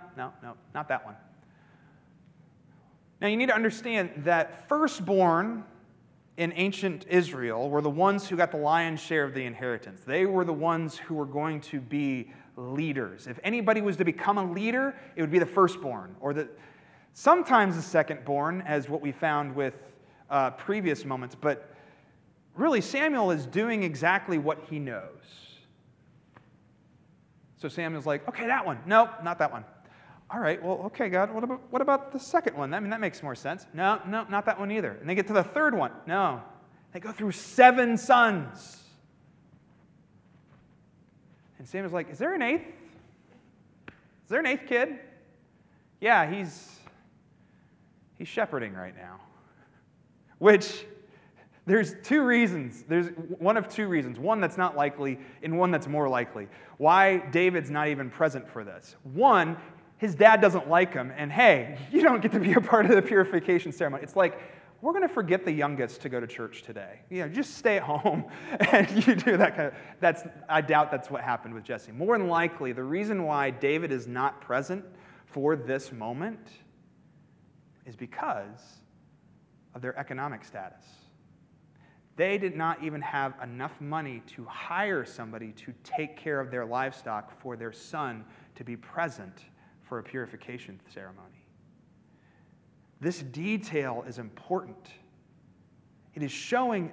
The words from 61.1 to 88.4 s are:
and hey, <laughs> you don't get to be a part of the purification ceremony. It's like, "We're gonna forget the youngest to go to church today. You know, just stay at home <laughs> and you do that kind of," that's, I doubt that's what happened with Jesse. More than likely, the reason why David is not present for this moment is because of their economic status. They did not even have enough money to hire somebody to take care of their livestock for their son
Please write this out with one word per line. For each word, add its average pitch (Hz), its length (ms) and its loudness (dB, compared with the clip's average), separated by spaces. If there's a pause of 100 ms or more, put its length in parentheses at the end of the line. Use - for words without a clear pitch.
and 147 140 -4
hey, 147 540 6
<laughs> - 80 -16
you 294 100 4
don't 254 200 6
get 220 100 0
to 196 80 2
be 180 140 4
a 247 60 8
part 208 260 4
of 208 60 8
the 196 100 8
purification 185 680 2
ceremony. 143 320 -4
It's 147 140 -8
like, 185 240 2 (400)
"We're 311 140 0
gonna 370 140 2
forget 185 360 0
the 165 80 -2
youngest 143 500 -2
to 147 60 -8
go 123 100 -4
to 117 80 -6
church 110 360 -12
today. 104 380 -16 (100)
You 185 100 -6
know, 156 80 -4
just 220 300 -6
stay 214 180 2
at 170 60 0
home 147 420 0 (220)
<laughs> - 260 0
and 202 340 6
you 254 80 6
do 185 220 2
that 180 180 4
kind 151 140 -2
of," - 60 -10 (260)
that's, 165 240 2 (240)
I 156 140 2
doubt 151 280 4
that's 135 200 -6
what 135 100 -6
happened 117 340 -6
with 110 100 -12
Jesse. 113 280 -10
More 185 240 0
than 190 120 0
likely, 165 440 0
the 123 100 -6
reason 190 420 -2
why 143 260 0
David 143 420 0
is 120 160 -6
not 127 320 -2
present 143 440 -4 (420)
for 147 280 0
this 135 380 -4
moment 127 560 -10 (1400)
is 123 80 -20
because 117 840 -10 (920)
of 123 80 -16
their 127 140 -8
economic 135 480 -10
status. 95 400 -16 (1400)
They 190 160 2
did 190 180 -4
not 160 280 -2
even 151 180 -6
have 139 320 -4 (100)
enough 123 380 -12
money 143 420 -8 (120)
to 120 100 -16
hire 175 600 -6
somebody 110 460 -14
to - 200 -18 (120)
take 156 340 -8
care 147 200 -4
of 131 120 -6
their 123 160 -6
livestock 120 720 -6
for 123 160 -12
their 113 160 -10
son 139 540 -10 (300)